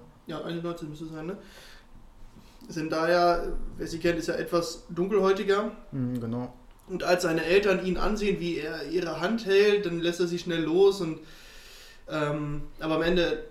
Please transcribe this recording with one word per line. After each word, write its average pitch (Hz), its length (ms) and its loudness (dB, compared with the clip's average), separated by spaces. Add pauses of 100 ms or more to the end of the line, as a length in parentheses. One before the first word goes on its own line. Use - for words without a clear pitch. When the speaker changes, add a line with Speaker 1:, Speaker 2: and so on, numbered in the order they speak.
(280)
Speaker 1:
Ja, 156 180 -8
Ende 170 160 -6
neunzehnten 170 280 -8
müsste 156 160 -12
es 156 40 -12
sein, 156 160 -10
ne? 202 100 -8 (1300)
Zendaya, 170 720 2 (340)
wer 165 120 -6
sie 165 100 -6
kennt, 170 200 2
ist 156 100 -6
ja 170 60 0
etwas 170 540 -2
dunkelhäutiger. 196 840 2 (180)
Speaker 2:
Mhm, 123 300 -2
genau. 120 320 -4 (360)
Speaker 1:
Und 180 140 -4
als 175 220 2
seine 160 200 0
Eltern 185 400 4
ihn 180 120 0
ansehen, 202 420 0
wie 170 200 -4
er 156 260 -6
ihre 165 360 -4
Hand 202 260 -2
hält, 202 400 4
dann 170 140 -4
lässt 170 200 -2
er 180 80 0
sie 175 100 -2
schnell 170 240 -4
los. 190 380 4
Und, 160 180 -4 (880)
ähm, 147 540 -2 (160)
aber 160 180 -2
am 160 60 2
Ende 175 480 2